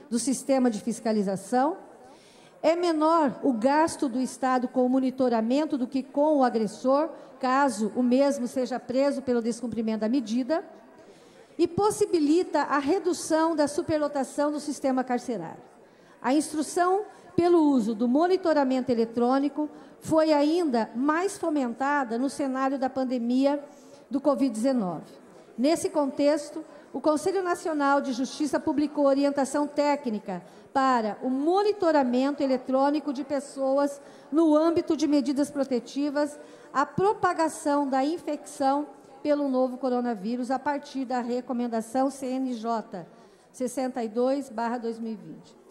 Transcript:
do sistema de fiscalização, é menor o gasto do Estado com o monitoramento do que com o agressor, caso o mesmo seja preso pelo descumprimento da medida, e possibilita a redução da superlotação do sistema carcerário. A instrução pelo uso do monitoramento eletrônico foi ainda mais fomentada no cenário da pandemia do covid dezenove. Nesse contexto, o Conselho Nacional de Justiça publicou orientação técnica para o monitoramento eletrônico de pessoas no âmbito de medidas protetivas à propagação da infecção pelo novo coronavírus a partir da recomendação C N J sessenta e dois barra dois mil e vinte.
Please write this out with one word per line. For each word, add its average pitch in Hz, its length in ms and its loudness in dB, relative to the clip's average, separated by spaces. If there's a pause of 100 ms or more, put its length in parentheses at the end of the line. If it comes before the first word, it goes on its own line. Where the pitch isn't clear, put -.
(120)
do 233 80 0
sistema 262 500 0
de 208 100 -2
fiscalização, 220 960 -2 (840)
é 320 140 4
menor 320 680 2
o 277 100 2
gasto 285 560 2
do 247 120 -4
Estado 254 480 -2
com 254 180 0
o 254 40 2
monitoramento 262 880 0
do 247 100 -2
que 254 160 -4
com 294 340 2
o 262 60 4
agressor, 247 680 0 (300)
caso 254 560 0
o 254 80 0
mesmo 254 440 2
seja 247 320 -4
preso 262 420 0
pelo 247 200 0
descumprimento 220 600 -4
da 214 80 0
medida, 247 540 0 (960)
e 339 100 4
possibilita 349 960 2
a 262 140 0
redução 320 760 2
da 294 120 2
superlotação 294 840 -2
do 294 80 -6
sistema 262 460 -2
carcerário. 233 580 -6 (580)
A 247 120 0
instrução 349 680 0 (320)
pelo 349 240 6
uso 254 360 2
do 240 140 0
monitoramento 294 840 2
eletrônico 254 760 0 (320)
foi 311 320 4
ainda 294 600 2
mais 311 440 0
fomentada 269 840 -2
no 269 100 0
cenário 269 480 -2
da 254 120 -2
pandemia 262 720 0 (460)
do 269 100 -2
covid 269 320 2
dezenove. 214 540 -2 (520)
Nesse 320 320 2
contexto, 294 760 0 (260)
o 277 80 -8
Conselho 311 420 0
Nacional 311 600 0
de 254 100 -4
Justiça 269 480 -2
publicou 294 460 0
orientação 285 600 2
técnica 285 800 -2 (300)
para 247 500 2
o 254 60 -2
monitoramento 285 1120 2
eletrônico 269 680 0
de 269 100 -6
pessoas 277 800 -2 (300)
no 311 240 6
âmbito 330 420 2
de 294 100 0
medidas 285 420 2
protetivas 285 880 -2 (360)
à 285 120 2
propagação 320 1000 0
da 262 160 0
infecção 294 840 -2 (340)
pelo 294 260 0
novo 254 300 0
coronavírus 247 720 -2
a 262 80 0
partir 277 480 -4
da 254 160 -4
recomendação 240 880 -2
C 277 160 -8
N 254 280 -4
J 220 520 -6 (460)
sessenta 254 520 -4
e 226 60 -4
dois 254 400 0
barra 233 280 -4
dois 226 220 -6
mil 226 140 -8
e - 20 -8
vinte. 170 400 -18 (160)